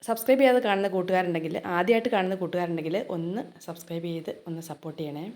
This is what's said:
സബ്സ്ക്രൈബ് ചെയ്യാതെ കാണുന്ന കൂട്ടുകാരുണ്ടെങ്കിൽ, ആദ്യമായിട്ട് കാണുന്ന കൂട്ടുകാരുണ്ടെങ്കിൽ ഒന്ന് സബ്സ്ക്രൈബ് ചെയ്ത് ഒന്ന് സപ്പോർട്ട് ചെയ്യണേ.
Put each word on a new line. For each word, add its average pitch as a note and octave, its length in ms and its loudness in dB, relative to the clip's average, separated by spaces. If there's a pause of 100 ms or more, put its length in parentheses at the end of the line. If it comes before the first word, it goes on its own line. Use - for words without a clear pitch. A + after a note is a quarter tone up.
സബ്സ്ക്രൈബ് A#3 340 4
ചെയ്യാതെ B3+ 260 8
കാണുന്ന G3 280 2
കൂട്ടുകാരുണ്ടെങ്കിൽ, F3 600 0 (220)
ആദ്യമായിട്ട് A3+ 360 4
കാണുന്ന F#3+ 280 2
കൂട്ടുകാരുണ്ടെങ്കിൽ E3+ 540 -2 (200)
ഒന്ന് E3+ 260 -4 (240)
സബ്സ്ക്രൈബ് E3+ 460 -8
ചെയ്ത് E3 200 -6 (180)
ഒന്ന് E3 200 -8
സപ്പോർട്ട് D#3 320 -10
ചെയ്യണേ. D3+ 240 -6 (100)